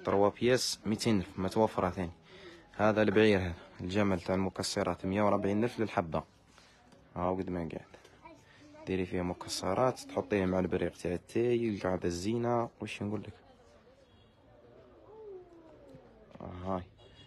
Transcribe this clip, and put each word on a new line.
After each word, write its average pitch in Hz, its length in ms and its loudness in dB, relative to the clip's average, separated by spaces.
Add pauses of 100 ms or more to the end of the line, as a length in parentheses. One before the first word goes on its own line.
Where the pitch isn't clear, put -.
تروا 98 240 4
بياس 120 580 0
ميتين 107 320 2
ألف. - 200 -6
متوفرة 95 520 2
ثاني. 85 220 -4 (600)
هذا 107 300 4
البعير 104 380 6
هذا. 90 140 -2 (260)
الجمل 95 400 0
تاع 95 140 0
المكسرات 95 720 -2
مية 98 160 2
وربعين 101 420 2
ألف 117 160 -2
للحبة. 85 420 -2 (920)
هاو 90 200 0
قد 92 140 -4
ما 87 80 -2
قاعد. - 480 -10 (800)
ديري 92 200 -2
فيه 92 160 -2
مكسرات، 95 760 -2
تحطيه 101 440 0
مع 92 140 2
البريق 90 340 0
تاع 87 200 -4
التاي، 117 560 0
القعدة 92 400 -2
الزينة، 117 640 0 (100)
واش 107 220 -8
نقول 104 180 -4
لك؟ - 140 -12 (3000)
آه، 92 120 -10 (120)
هاي، 92 180 -2 (440)